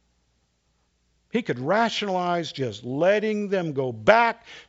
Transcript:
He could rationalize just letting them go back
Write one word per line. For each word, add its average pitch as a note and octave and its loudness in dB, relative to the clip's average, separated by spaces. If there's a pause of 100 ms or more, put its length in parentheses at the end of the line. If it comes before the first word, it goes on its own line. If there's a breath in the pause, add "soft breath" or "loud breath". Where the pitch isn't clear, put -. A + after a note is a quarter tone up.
(1300)
He A#3+ 0
could C3 -4
rationalize F3+ 0
just A#2+ -6
letting G3+ 2
them F3 -2
go C3 -2
back G#3+ 2 (240 loud breath)